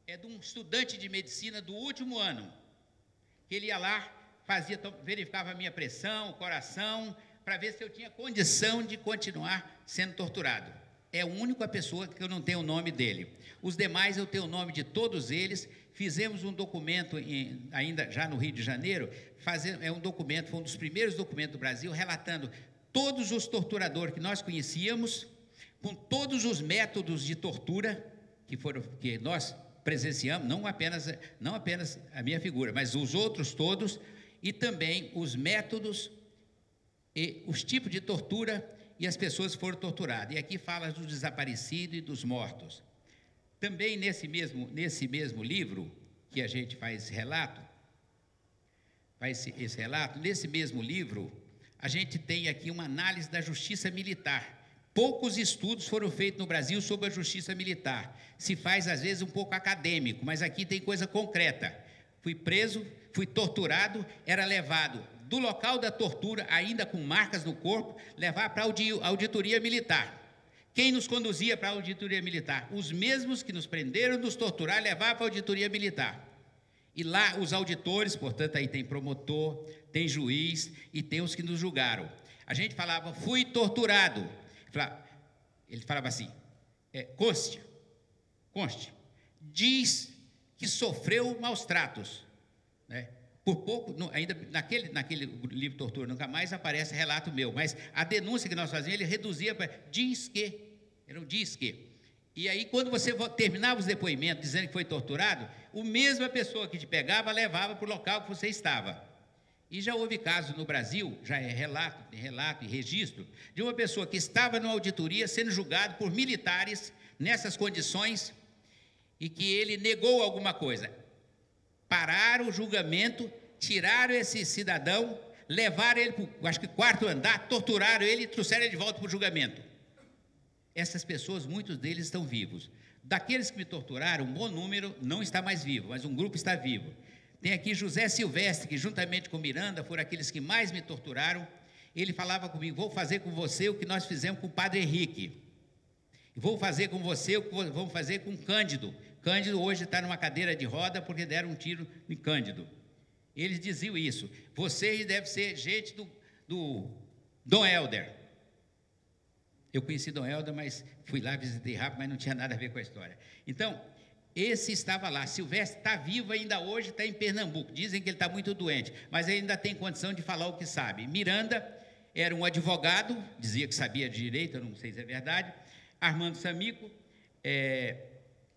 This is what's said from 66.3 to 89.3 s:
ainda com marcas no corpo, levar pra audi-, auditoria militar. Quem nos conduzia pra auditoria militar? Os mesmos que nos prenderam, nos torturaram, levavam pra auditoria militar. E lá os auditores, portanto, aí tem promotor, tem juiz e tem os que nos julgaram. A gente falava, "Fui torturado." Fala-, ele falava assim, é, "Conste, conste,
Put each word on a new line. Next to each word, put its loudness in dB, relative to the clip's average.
ainda 4
com -6
marcas 2
no -2
corpo, 0
levar 2
pra 0
audi-, 2
auditoria 4
militar. 2
Quem 8
nos 4
conduzia 2
pra 0
auditoria -2
militar? -2
Os -2
mesmos 2
que -8
nos -4
prenderam, 2
nos 0
torturaram, 2
levavam 4
pra 2
auditoria 2
militar. -2
E -4
lá 4
os 2
auditores, 2
portanto, 0
aí 2
tem -2
promotor, -2
tem 2
juiz 0
e -2
tem 0
os 0
que -6
nos -2
julgaram. 0
A -2
gente 0
falava, -2
"Fui 2
torturado." 6
Fala-, -4
ele -12
falava 0
assim, -4
é, -8
"Conste, 2
conste, -4